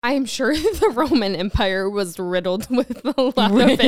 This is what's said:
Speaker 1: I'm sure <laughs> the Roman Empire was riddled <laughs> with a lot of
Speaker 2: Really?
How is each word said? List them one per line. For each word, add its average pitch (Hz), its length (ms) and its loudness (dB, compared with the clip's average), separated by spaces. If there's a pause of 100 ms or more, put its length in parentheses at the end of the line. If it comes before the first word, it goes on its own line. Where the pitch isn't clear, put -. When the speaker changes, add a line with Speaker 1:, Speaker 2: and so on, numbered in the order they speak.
Speaker 1:
I'm 269 240 0
sure 269 300 -2
<laughs> 339 260 -2
the 427 140 2
Roman 226 400 0
Empire 190 520 -2
was 196 300 -4
riddled 185 520 -2
<laughs> 254 60 -2
with 254 300 -4
a 269 160 -2
lot 233 300 2
of 202 40 2
Speaker 2:
Really? 240 320 4